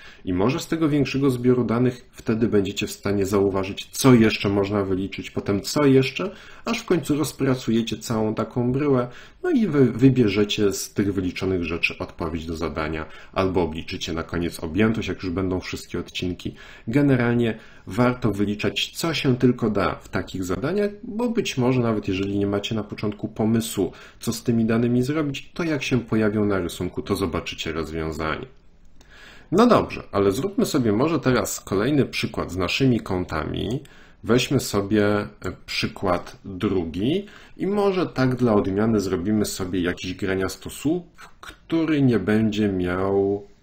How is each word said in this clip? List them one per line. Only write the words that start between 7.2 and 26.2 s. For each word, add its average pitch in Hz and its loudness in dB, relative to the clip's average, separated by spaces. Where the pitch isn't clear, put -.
całą 110 -2
taką 120 -2
bryłę, 131 2
no 359 0
i 233 2
wy-, 139 4
wybierzecie 107 4
z - -8
tych 101 0
wyliczonych 92 -2
rzeczy 82 -4
odpowiedź 82 -6
do 82 -6
zadania, 78 -4
albo 92 0
obliczycie 82 -6
na 82 -6
koniec 85 -4
objętość, 101 0
jak 92 -6
już 92 -4
będą 92 -2
wszystkie - -10
odcinki. - -6
Generalnie 120 2
warto 120 2
wyliczać, 101 -2
co 165 -2
się 131 2
tylko 123 4
da 95 0
w - -18
takich 92 -4
zadaniach, 147 -2
bo 226 -4
być - -2
może 127 2
nawet 110 0
jeżeli 98 -2
nie 101 0
macie 101 -2
na 107 -4
początku - -6
pomysłu, 110 0
co 113 -4
z - -10
tymi 117 2
danymi 120 2
zrobić, 143 -4
to 180 -4
jak 151 -2
się 127 0
pojawią 110 0